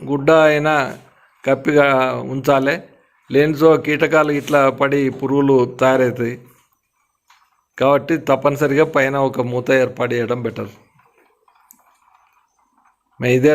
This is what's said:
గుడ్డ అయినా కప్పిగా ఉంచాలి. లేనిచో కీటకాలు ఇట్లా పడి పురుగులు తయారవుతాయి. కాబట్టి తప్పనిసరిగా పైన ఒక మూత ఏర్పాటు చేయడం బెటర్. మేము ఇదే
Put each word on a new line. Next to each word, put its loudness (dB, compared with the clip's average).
గుడ్డ 0
అయినా 0
కప్పిగా 2
ఉంచాలి. 0
లేనిచో 2
కీటకాలు 0
ఇట్లా 0
పడి 0
పురుగులు 2
తయారవుతాయి. 0
కాబట్టి 0
తప్పనిసరిగా 0
పైన 0
ఒక -4
మూత -4
ఏర్పాటు -6
చేయడం -4
బెటర్. -10
మేము 0
ఇదే 4